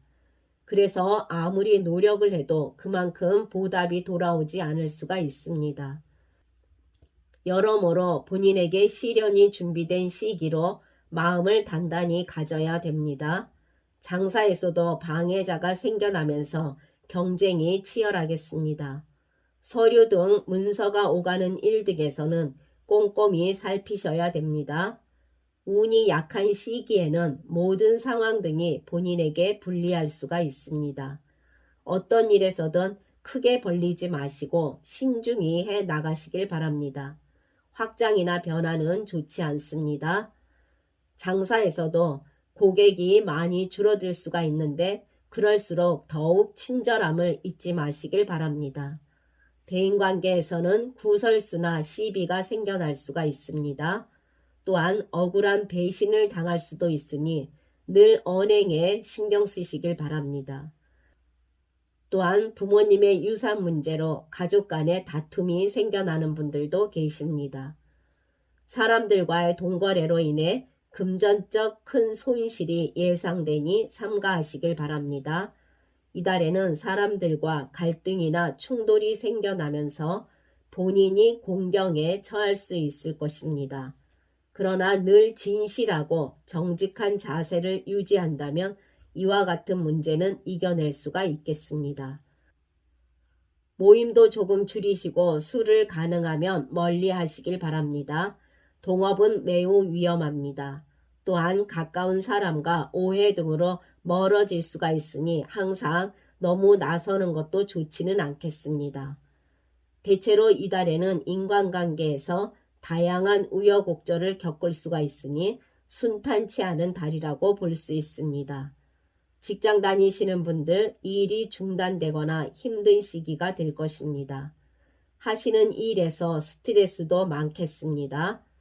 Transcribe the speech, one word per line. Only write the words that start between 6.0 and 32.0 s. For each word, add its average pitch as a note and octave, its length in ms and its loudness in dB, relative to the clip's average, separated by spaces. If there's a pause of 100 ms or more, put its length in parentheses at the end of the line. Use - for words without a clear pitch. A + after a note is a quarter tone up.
여러모로 F3+ 800 2
본인에게 F#3+ 600 4
시련이 G#3 640 4
준비된 F3 580 -2
시기로 F3 720 -4 (260)
마음을 F3+ 560 2
단단히 F3 600 -2
가져야 D#3+ 540 -4
됩니다. D3+ 720 -4 (500)
장사에서도 F3+ 960 0
방해자가 F3 760 -2
생겨나면서 D#3+ 1040 -2 (300)
경쟁이 F3+ 760 0
치열하겠습니다. D#3 1200 -4 (560)
서류 A3+ 480 6
등 G3+ 380 4
문서가 G3+ 640 0
오가는 F3+ 520 0
일 A3 220 2
등에서는 D#3 720 -2 (320)
꼼꼼히 G3+ 680 2
살피셔야 F#3 800 -4
됩니다. D#3 680 -4 (640)
운이 A3 440 4
약한 E3 440 2
시기에는 F3+ 920 0
모든 F#3+ 540 2
상황 A3+ 420 -2
등이 E3 460 -2
본인에게 F3 720 0
불리할 F3 480 -2
수가 D3+ 320 -6
있습니다. C#3+ 800 -6 (640)
어떤 A3 460 2